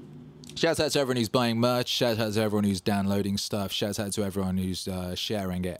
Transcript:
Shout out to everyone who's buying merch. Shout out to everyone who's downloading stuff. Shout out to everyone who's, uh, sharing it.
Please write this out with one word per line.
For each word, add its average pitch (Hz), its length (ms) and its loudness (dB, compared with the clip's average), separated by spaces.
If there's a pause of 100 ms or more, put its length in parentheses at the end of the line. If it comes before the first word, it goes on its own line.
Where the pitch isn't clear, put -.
(560)
Shout 165 260 2
out 143 100 2
to 147 80 2
everyone 127 160 2
who's 113 140 2
buying 117 280 2
merch. 123 300 2
Shout 117 320 2
out 107 140 0
to 110 80 2
everyone 104 240 2
who's 98 160 2
downloading 101 560 2
stuff. 101 340 -4
Shout 104 260 -2
out 101 160 -4
to 107 100 -2
everyone 95 340 0
who's, 92 320 -2
uh, 90 260 -4
sharing 92 480 -4
it. 87 160 -4